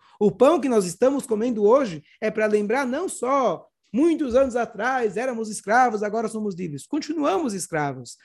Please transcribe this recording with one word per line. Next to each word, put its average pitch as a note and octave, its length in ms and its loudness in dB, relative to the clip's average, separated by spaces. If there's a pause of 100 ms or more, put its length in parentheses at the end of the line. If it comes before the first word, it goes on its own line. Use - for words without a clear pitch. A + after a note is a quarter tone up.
(200)
O G#3 100 6
pão C4+ 300 4
que C4+ 80 -2
nós A3 180 2
estamos B3+ 400 0
comendo A3 380 -2
hoje G#3+ 380 4 (180)
é G#3+ 100 -4
pra G#3+ 160 -2
lembrar G#3+ 400 0
não D4+ 220 -4
só B3 580 -2 (260)
muitos D4 420 2
anos B3+ 220 4
atrás A#3 600 -2
éramos A3+ 340 -4
escravos, G#3+ 520 2
agora G#3+ 240 -4
somos G#3+ 280 -6
livres. E3 320 -8
Continuamos D4+ 680 -2
escravos. C#3+ 720 -6